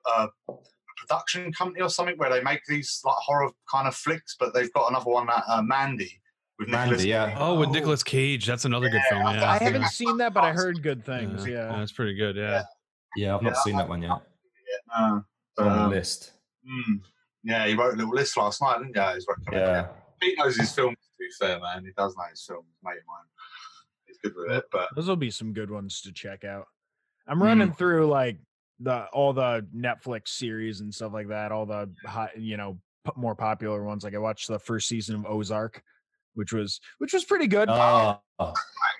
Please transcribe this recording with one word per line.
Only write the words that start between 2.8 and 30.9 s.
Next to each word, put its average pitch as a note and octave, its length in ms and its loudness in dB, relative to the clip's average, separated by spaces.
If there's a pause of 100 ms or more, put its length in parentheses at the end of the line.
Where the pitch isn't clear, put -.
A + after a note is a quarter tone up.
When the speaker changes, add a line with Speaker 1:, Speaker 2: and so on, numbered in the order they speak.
Speaker 1:
like, C3+ 140 4
horror C#3+ 340 2 (180)
kind C3+ 160 2
of C3 80 -2
flicks, - 460 -4
but A#2+ 140 0
they've B2 180 2
got A#2 180 4
another B2 180 0
one A#2+ 200 2
that, A#2 180 2
uh, A2+ 160 4
Mandy B2+ 580 0 (380)
with G#2 100 -6
Speaker 2:
Mandy, B2 240 2
Speaker 1:
Nicolas F#2 120 2
Speaker 2:
yeah. G#2+ 340 2
Speaker 3:
Oh, D#3+ 200 2
with D3+ 100 4
Speaker 4:
Oh. C3+ 40 0
Speaker 3:
Nicolas D3+ 300 2
Cage. C3+ 440 0
That's A#2+ 180 0
another B2 240 2
good A2 220 4
Speaker 1:
Yeah, - 0 -
Speaker 3:
film. G2+ 160 2
Speaker 1:
I G#2 80 2
Speaker 3:
Yeah. - 160 2
Speaker 4:
I G#2 80 4
haven't B3+ 240 2
Speaker 1:
think - 100 0
Speaker 4:
seen A#3+ 260 0
that, A#3 140 2
but F#3+ 100 4
I D#3+ 120 4
heard F3 280 0
good C3+ 220 -4
things. G#2+ 420 -4
Speaker 3:
Yeah. A2+ 240 -4
Speaker 4:
Yeah. G#2+ 80 -4
Speaker 3:
That's G#2+ 140 -4
pretty G#2 220 -2
good. G2+ 220 -2
Yeah. G#2 260 0 (520)
Speaker 2:
Yeah, G2+ 200 0
I've G#2 80 0
not A#2 120 2
Speaker 1:
Yeah, - 80 2
Speaker 2:
seen G#2 120 0
Speaker 1:
I G2+ 40 0
Speaker 2:
that F2 120 0
one E2+ 100 -4
yet. E2+ 100 -4
Speaker 1:
Yeah, - 840 -10
uh, A2+ 80 2
Speaker 2:
On G#2 220 2 (340)
the G#2 60 4 (180)
Speaker 1:
um, G#2 80 4
Speaker 2:
list. - 420 -4 (340)
Speaker 1:
mm, C3 360 -2 (420)
yeah, A2 220 0
he G#2+ 80 2
wrote A#2+ 180 2
a A2 60 -2
little A2 160 -2
list C#3 240 0
last G#2 240 0
night, B2+ 160 2
didn't C3 160 -10
he? G#2 40 0
Yeah, F#2+ 140 2
he's F2+ 160 -8
recommended F#2+ 380 0
Speaker 2:
Yeah. F2+ 160 4
Speaker 1:
it. E2+ 80 -6 (320)
He F#3 140 2
knows C3+ 200 2
his G#2+ 160 2
films, B2+ 240 2
to - 220 -20
be F#2 100 -12 (100)
fair, F#2 220 0
man. F2+ 240 -8
He F#2+ 80 -16
does G2 240 -2
know F2+ 140 -8
his - 120 -20
films, E2+ 260 -14 (140)
mate F2+ 100 -8
of E2+ 140 -14
mine. - 200 -18 (800)
He's - 160 -20
good G#2 120 -6
with E2+ 220 -8
it, E2+ 160 -4
but F#2 240 -2
Speaker 4:
Those E3 120 -4
will F#3+ 80 0
be C3+ 140 -2
some A2 220 -8
good G#2 180 -8
ones G2+ 300 -10
to G2 120 -18
check G2 320 -14
out. G2 240 -12 (580)
I'm E3 160 2
running G#3+ 300 8
Speaker 1:
Mm. - 40 -8
Speaker 4:
through, E3+ 300 4
like, C3 320 2 (420)
the, B2 280 -2
all C#3 260 2
the A#2+ 320 2 (100)
Netflix A#2 520 -4
series A2 520 -6
and G#2 140 -10